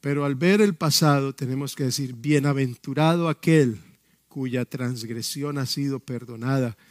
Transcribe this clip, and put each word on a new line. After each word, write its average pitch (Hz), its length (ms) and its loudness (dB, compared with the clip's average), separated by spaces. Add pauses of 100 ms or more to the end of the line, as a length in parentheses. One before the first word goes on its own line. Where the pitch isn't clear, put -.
pero 143 240 -2
al 143 120 -2
ver 185 260 4
el 202 120 4
pasado 143 600 2
tenemos 131 420 -6
que 143 80 -2
decir, 127 300 -4
"Bienaventurado 139 1120 0
aquel 143 500 4 (480)
cuya 127 380 -4
transgresión 123 960 -6
ha 131 80 -2
sido 139 340 -4
perdonada 120 760 -4 (160)